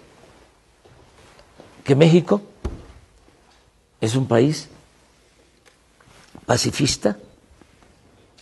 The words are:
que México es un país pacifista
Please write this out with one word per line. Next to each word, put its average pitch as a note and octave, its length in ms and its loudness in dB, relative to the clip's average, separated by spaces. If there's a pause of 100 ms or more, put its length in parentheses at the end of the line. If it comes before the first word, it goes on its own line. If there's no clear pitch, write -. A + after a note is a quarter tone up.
(1800)
que C#3+ 100 2
México E3 480 4 (1600)
es A2+ 160 -4
un C3 100 -2
país C3 420 0 (1800)
pacifista - 720 -2 (1200)